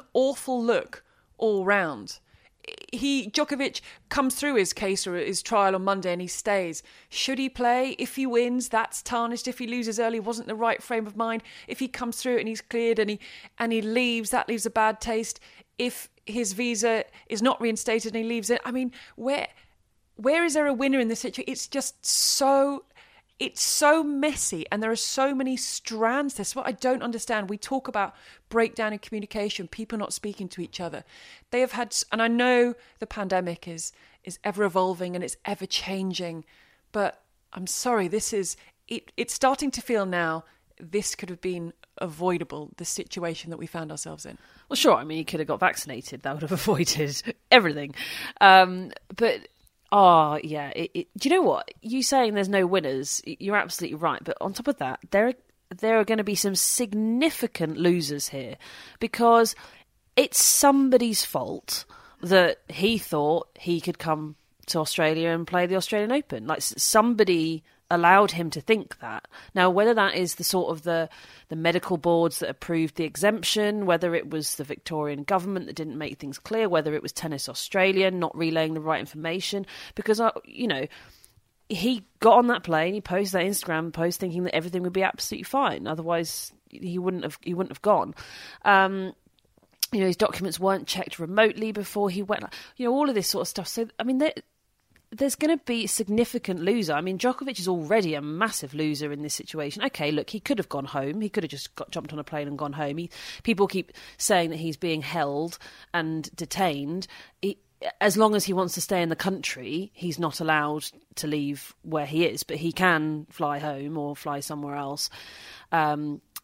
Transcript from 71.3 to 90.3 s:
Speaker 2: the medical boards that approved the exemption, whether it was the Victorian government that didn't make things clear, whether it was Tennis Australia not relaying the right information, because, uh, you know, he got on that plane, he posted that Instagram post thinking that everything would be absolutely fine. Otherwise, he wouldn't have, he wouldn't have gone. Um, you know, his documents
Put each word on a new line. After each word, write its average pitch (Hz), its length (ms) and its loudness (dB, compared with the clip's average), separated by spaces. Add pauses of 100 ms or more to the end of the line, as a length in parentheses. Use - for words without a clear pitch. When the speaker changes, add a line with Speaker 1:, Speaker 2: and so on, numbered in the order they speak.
Speaker 2:
the 160 60 -8
medical 170 420 0
boards 170 420 2
that - 100 -4
approved 160 460 -2
the 170 80 -2
exemption, 208 800 0
whether 170 300 4
it 147 160 -2
was 156 240 -4
the 151 80 -8
Victorian 147 600 -6
government 185 440 -2
that - 80 -12
didn't 151 220 -8
make 151 200 -8
things 139 220 -12
clear, 220 300 -2
whether 156 260 2
it - 80 -4
was - 80 -8
Tennis 151 380 -6
Australia 190 600 2
not 175 260 -2
relaying 160 380 0
the 156 80 -6
right 156 180 0
information, 170 680 -6 (300)
because, 214 240 0
uh, 233 120 2 (140)
you - 220 -4
know, 143 200 -2 (800)
he 214 360 -2 (140)
got 226 180 10
on 240 100 6
that 240 160 0
plane, 165 300 0
he 208 80 -4
posted 190 400 0
that 175 60 2
Instagram 165 460 -2
post 170 260 -2
thinking 180 260 -2
that - 100 -2
everything 175 280 -2
would 180 100 -2
be 190 100 2
absolutely - 400 -4
fine. 254 420 -2
Otherwise, 165 640 -4 (180)
he 180 280 -8
wouldn't 180 260 -4
have, - 180 -8
he 175 120 -4
wouldn't 185 180 -4
have - 100 -16
gone. 175 340 2 (500)
Um, 190 480 4 (800)
you 214 80 0
know, 190 80 4
his 180 100 2
documents 175 420 0